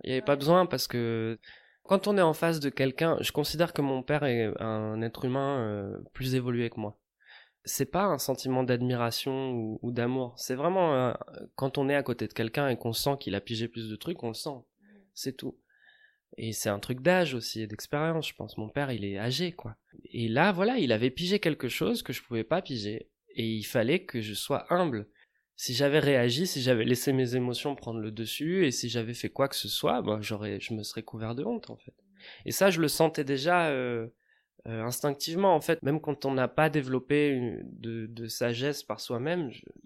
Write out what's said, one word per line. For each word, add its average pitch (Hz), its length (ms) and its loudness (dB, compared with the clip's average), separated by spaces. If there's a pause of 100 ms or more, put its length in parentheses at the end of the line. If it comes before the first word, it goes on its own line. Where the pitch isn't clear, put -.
Il - 60 -4
y - 20 0
avait 131 100 0
pas 143 140 4
besoin 165 300 6
parce 131 200 -2
que 113 520 -2 (440)
quand 196 260 2
on 208 100 4
est 185 40 8
en 160 120 6
face 165 260 0
de 143 80 0
quelqu'un, 135 520 2
je - 120 -2
considère 151 400 0
que - 100 -2
mon 135 200 0
père 147 220 0
est 117 260 2 (100)
un 110 400 -2
être 113 240 -4
humain, 139 360 0
euh, 101 360 -4 (160)
plus 131 220 -4
évolué 120 340 0
que - 100 -12
moi. 104 200 -6 (640)
C'est - 260 -2
pas 185 140 2
un 170 140 2
sentiment 131 440 0
d'admiration 123 880 0
ou, 110 300 -2
ou 120 100 -2
d'amour. 120 440 0
C'est - 180 -4
vraiment, 165 400 2
euh, 127 180 4 (440)
quand 135 200 -2
on 139 140 2
est 143 40 4
à 143 80 2
côté 117 240 -2
de 104 60 -6
quelqu'un 127 360 0
et 120 80 2
qu'on 113 180 -2
sent 139 260 0
qu'il 92 140 -2
a 101 60 0
pigé 113 280 -4
plus 113 220 -8
de 107 60 -8
trucs, - 260 -6
on 123 60 -4
le 110 60 -6
sent. 139 220 -8 (560)
C'est - 240 -8
tout. - 220 -10 (800)
Et 110 140 -6
c'est - 180 -2
un 101 80 2
truc 127 240 -6
d'âge 170 320 4
aussi 113 260 -6
et 110 60 -4
d'expérience, 151 600 -4
je - 60 -12
pense. - 220 -12
Mon 107 140 -6
père, 143 220 -2
il 104 120 -4
est 98 140 -4
âgé, 131 340 -2
quoi. - 240 -12 (360)
Et 117 160 -2
là, 151 240 4
voilà, 202 260 2
il 135 140 4
avait 113 180 4
pigé 180 280 0
quelque 147 300 0
chose 220 340 -2
que - 120 -8
je - 80 -10
pouvais 113 220 -2
pas 175 180 0
piger. 110 460 -6 (260)
Et 113 120 -2
il 110 180 -2
fallait 131 400 2
que 117 180 -4
je 107 120 -6
sois - 380 -4
humble. 147 360 0 (480)
Si - 180 -6
j'avais 143 240 4
réagi, 139 480 4
si 147 160 -2
j'avais 120 240 4
laissé 123 260 4
mes 127 240 2
émotions 123 380 -2
prendre 113 260 -8
le 107 100 -6
dessus, 147 540 0
et 139 60 4
si 120 180 -2
j'avais 117 240 -2
fait 113 160 -6
quoi - 180 0
que - 100 -4
ce - 120 -4
soit, - 320 0
ben, 107 220 0
j'aurais, 104 360 -4
je - 140 -8
me 107 100 -6
serais 107 200 -10
couvert 110 320 -8
de 135 100 -6
honte, 226 240 -6
en 117 80 -14
fait. - 160 -20 (540)
Et - 40 -6
ça, 190 200 4
je 165 100 2
le 156 80 4
sentais 156 360 2
déjà, 156 440 2
euh, 123 380 -2 (600)
euh, 113 160 -4
instinctivement, 160 720 2
en 151 60 4
fait. 160 220 0
Même 151 180 0
quand 147 240 -4
on 135 80 2
n'a 127 160 2
pas 156 220 2
développé 143 580 2
une, 123 320 -2 (180)
de, 113 280 -8
de 117 200 -10
sagesse 123 560 -2
par - 180 -8
soi-même, 143 500 -2
je, - 100 -14 (260)